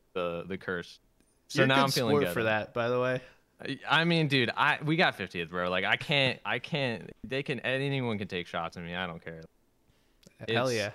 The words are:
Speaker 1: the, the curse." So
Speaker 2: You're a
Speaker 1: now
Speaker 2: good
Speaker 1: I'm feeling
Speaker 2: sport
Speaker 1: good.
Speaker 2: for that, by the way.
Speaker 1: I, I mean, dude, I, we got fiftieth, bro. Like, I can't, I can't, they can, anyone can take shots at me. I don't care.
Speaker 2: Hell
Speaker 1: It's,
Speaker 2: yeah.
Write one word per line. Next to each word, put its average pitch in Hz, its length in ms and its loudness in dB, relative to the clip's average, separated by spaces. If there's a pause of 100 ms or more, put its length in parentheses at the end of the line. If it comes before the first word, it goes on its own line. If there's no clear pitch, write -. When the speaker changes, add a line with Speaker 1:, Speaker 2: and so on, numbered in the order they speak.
(140)
Speaker 1:
the, 87 340 -2
the 95 100 -6
curse." 90 400 -8 (520)
So 143 100 0
Speaker 2:
You're 135 60 6
a - 20 4
Speaker 1:
now 135 80 4
Speaker 2:
good 139 80 6
Speaker 1:
I'm 135 80 2
feeling 131 240 2
Speaker 2:
sport 143 100 4
Speaker 1:
good. - 80 -2
Speaker 2:
for 117 120 0
that, 107 280 0
by 117 160 0
the 123 100 0
way. 127 220 0 (400)
Speaker 1:
I, 127 260 -8
I 147 160 4
mean, 165 240 4
dude, 127 300 4
I, 135 260 4
we 156 120 2
got 160 180 4
fiftieth, 87 380 -6
bro. 90 180 0
Like, 92 160 2
I 110 100 2
can't, 139 480 2
I 107 140 -2
can't, 123 540 -4 (120)
they 131 200 -4
can, 127 160 -6
anyone 131 580 0
can 98 100 -6
take 87 200 -6
shots 82 300 -6
at 87 60 -10
me. 87 120 -8
I 92 100 -2
don't 85 180 -8
care. 80 200 -14 (1040)
Speaker 2:
Hell 120 200 0
Speaker 1:
It's, 120 60 0
Speaker 2:
yeah. 104 180 0